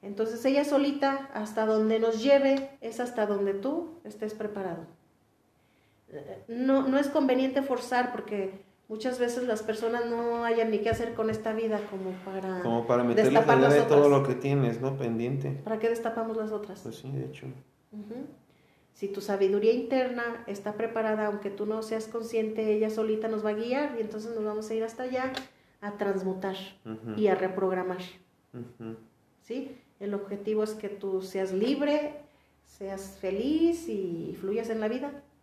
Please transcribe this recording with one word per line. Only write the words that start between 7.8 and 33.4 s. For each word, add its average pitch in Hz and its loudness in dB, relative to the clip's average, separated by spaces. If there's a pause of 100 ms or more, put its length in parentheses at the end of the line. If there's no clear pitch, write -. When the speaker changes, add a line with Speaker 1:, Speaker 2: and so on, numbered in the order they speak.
Speaker 1:
porque 202 -4 (380)
muchas 240 -4
veces 240 0
las 214 0
personas 226 -2
no 233 -2
hayan 226 2
ni 208 2
qué 226 0
hacer 233 -2
con 220 0
esta 214 -2
vida 214 0 (100)
como 190 -6 (140)
para 190 -4
Speaker 2:
Como 117 2
para 123 4
meterle 208 6
Speaker 1:
destapar 220 6
Speaker 2:
la 135 8
Speaker 1:
las 143 8
Speaker 2:
de 147 8
todo 147 8
Speaker 1:
otras. 143 10 (100)
Speaker 2:
lo 135 0
que 127 0
tienes, 127 2
¿no? 135 -2
Pendiente. 127 -2 (120)
Speaker 1:
¿Para 214 -4
qué 226 0
destapamos 226 -2
las 214 -2
otras? 208 -8
Speaker 2:
Pues 113 -10
sí, 131 -12
de 135 -6
hecho. 131 -14 (480)
Speaker 1:
Ujú. 214 -12 (680)
Si - -6
tu 196 -6
sabiduría 208 4
interna 240 0
está 208 -8
preparada, 220 -2
aunque 202 -4
tú 202 -6
no 220 -2
seas 220 -4
consciente, 220 -2
ella 220 2
solita 220 0
nos 214 -2
va 214 0
a - 0
guiar 247 -2
y 220 -2
entonces 214 -6
nos 214 -4
vamos 214 -4
a 226 -2
ir 220 0
hasta 226 -6
allá 254 -2 (500)
a 208 -6
transmutar 190 -2 (300)
Speaker 2:
Ujú. - -8
Speaker 1:
y 214 4
a 185 6
reprogramar. 185 -2 (520)
Speaker 2:
Ujú. 117 -12 (440)
Speaker 1:
¿Sí? 269 -10 (220)
El 202 -6
objetivo 208 -2
es 214 -2
que 202 -8
tú 190 -2
seas 185 -4
libre, 294 2 (520)
seas 196 -10
feliz 294 2